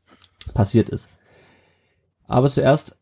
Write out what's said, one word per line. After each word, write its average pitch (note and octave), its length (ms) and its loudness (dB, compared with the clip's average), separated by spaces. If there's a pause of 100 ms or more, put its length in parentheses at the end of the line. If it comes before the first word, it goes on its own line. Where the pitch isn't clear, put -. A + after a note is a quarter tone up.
(540)
passiert G#2+ 340 2
ist. - 220 -12 (1160)
Aber B2+ 220 2
zuerst C3+ 540 0